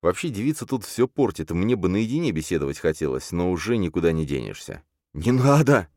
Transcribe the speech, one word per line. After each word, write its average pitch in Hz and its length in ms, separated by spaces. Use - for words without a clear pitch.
Вообще, 90 260
девица 131 380
тут 127 180
всё - 240
портит, 95 420
мне 92 240
бы 92 140
наедине 113 420
беседовать 76 480
хотелось, 76 540
но 87 180
уже 90 260
никуда 85 360
не 80 140
денешься. 62 560
Не 120 180
надо! 131 640